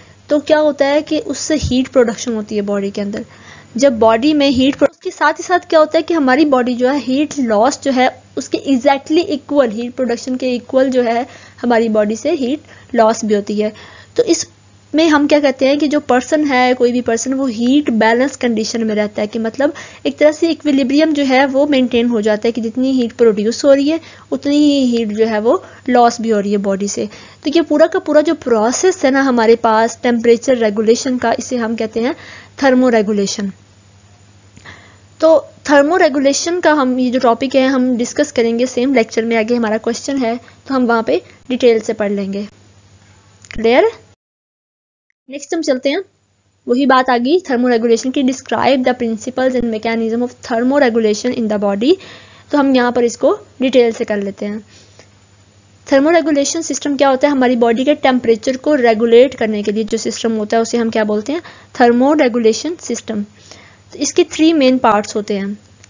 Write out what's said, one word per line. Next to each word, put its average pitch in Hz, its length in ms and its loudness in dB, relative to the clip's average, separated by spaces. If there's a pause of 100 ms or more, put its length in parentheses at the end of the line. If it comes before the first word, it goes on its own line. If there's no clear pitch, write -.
(280)
तो 294 120 2
क्या 302 180 2
होता 294 280 0
है 294 160 0
कि 302 180 -4
उससे - 360 -4
heat 254 320 -2
production 233 460 0
होती 214 220 -6
है 208 60 -2
body 202 280 -4
के 202 100 -8
अंदर। 208 240 -8 (520)
जब 240 220 2
body 226 360 4
में 285 140 2
heat 262 280 2
प्रो-, 285 140 2
उसके - 200 -12
साथ 311 220 0
ही 320 100 -8
साथ 359 260 -2
क्या 320 100 4
होता 311 200 2
है 330 40 0
कि 330 120 -2
हमारी 277 320 2
body 254 280 0
जो 247 140 0
है 285 120 0
heat 285 400 -4
loss 226 420 0
जो 269 100 -2
है 254 180 2 (260)
उसके - 220 -6 (100)
exactly 277 600 0
equal, 285 420 0
heat 240 240 -8
production 254 420 -4
के 254 180 -2
equal 262 360 -2
जो 247 120 0
है 233 240 -2 (360)
हमारी 233 280 0
body 214 260 0
से 285 180 -2
heat 269 600 -8
loss 226 300 2
भी 214 100 0
होती 208 260 -4
है। 214 120 -2 (440)
तो - 80 0
इसमें - 840 -4
हम 294 180 2
क्या 294 140 4
कहते 269 260 0
हैं 285 120 2
कि 294 100 0
जो 294 120 0
person 294 440 0
है, 254 300 2
कोई 247 180 0
भी 247 80 0
person, 233 340 -4
वो 269 120 -2
heat 254 460 0
balance 233 440 2
condition 226 480 -4
में 214 100 -2
रहता 208 280 -4
है, 214 40 -4
कि 220 120 -8
मतलब 226 340 -2 (340)
एक 269 120 -4
तरह 302 140 4
से 330 180 0
equilibrium 294 640 0
जो 285 100 0
है 262 220 2
वो 269 200 0
maintain 247 420 0
हो 233 120 0
जाता 214 280 0
है, 233 40 -2
कि 233 80 -6
जितनी 254 320 -2
heat 240 200 -2
produce 220 520 0
हो 285 80 6
रही 277 160 2
है 320 120 -2 (320)
उतनी 285 240 -2
ही 285 300 2
heat 233 220 0
जो 214 180 0
है 220 140 -2
वो 269 220 0 (260)
loss 240 320 4
भी 226 100 -4
हो 208 100 2
रही 202 120 -4
है 208 80 0
body 196 280 -4
से। 214 200 -6 (360)
तो 311 60 -2
ये 330 120 2
पूरा 311 240 2
का 330 120 -4
पूरा 302 220 2
जो 311 160 0
process 254 680 0
है 262 60 4
ना 269 120 2
हमारे 233 360 4
पास 226 440 0
temperature 233 540 2
regulation 226 640 0
का, 233 200 0
इसे 247 180 -8
हम 233 200 -4
कहते 220 240 -6
हैं 262 140 -2 (480)
thermoregulation। 220 920 0 (1700)
तो 320 180 4 (320)
thermoregulation 294 880 2
का 320 120 2
हम 254 260 0
ये 254 120 0
जो 254 80 -2
topic 254 360 0
है 262 140 4
हम 254 280 0
discuss 247 360 -4
करेंगे 233 340 0
same 254 280 -2
lecture 226 300 0
में, 233 120 -2
आगे 226 180 0
हमारा 220 240 -2
question 233 400 -6
है 233 180 -2
तो - 380 -12
हम 254 120 0
वहाँ 233 160 2
पे 339 180 -2 (300)
detail 240 300 2
से 220 120 -8
पढ़ 214 200 -4
लेंगे। 202 340 -6 (1080)
Clear? 254 380 2 (1400)
Next 285 260 -10
हम 330 80 -4
चलते 269 280 -2
हैं, 349 120 -4 (640)
वही 247 200 0
बात 254 240 4
आ 240 80 2
गई 269 220 0
थर्मोरेगुलेशन 240 680 0
की। 285 120 -2
Describe 254 640 0
the 247 100 0
principles 247 640 -4
and 233 120 -2
mechanism 226 540 -4
of 247 160 -10
thermoregulation 240 920 0
in 226 160 -4
the 208 100 -2
body। 208 340 0 (560)
तो 294 80 0
हम 269 180 2
यहाँ 247 160 2
पर 240 120 0
इसको 254 280 0 (280)
detail 247 320 2
से 226 120 -6
कर 208 180 -4
लेते 202 240 -10
हैं। 208 180 -10 (1200)
थर्मोरेगुलेशन 294 760 0
system 285 340 -4
क्या 277 120 2
होता 254 200 2
है? - 40 2
हमारी 254 240 2
body 233 280 0
के 294 120 2
temperature 254 640 0
को 302 180 0
regulate 233 580 4
करने 214 280 -4
के 208 100 -2
लिए 220 120 -2
जो 220 140 -4
system 226 380 -4
होता 214 200 -2
है 226 60 2
उसे 233 160 -2
हम 226 120 0
क्या 220 140 0
बोलते 214 280 -4
हैं? 339 100 -6 (380)
थर्मोरेगुलेशन 247 1000 2
system। 208 420 -8 (680)
तो - 60 -6
इसके - 280 0
three 320 260 2
main 262 260 4
parts 214 380 0
होते 208 180 -4
हैं। 202 220 -6 (340)